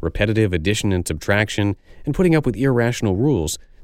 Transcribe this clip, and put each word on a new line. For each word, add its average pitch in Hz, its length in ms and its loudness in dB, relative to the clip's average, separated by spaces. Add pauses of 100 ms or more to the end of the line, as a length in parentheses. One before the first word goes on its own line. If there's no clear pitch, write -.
repetitive 104 520 0
addition 95 400 0
and 90 140 0
subtraction, 101 680 0 (320)
and 147 80 -2
putting 175 220 4
up 151 100 0
with 113 100 0
irrational 120 600 0
rules 107 420 0 (240)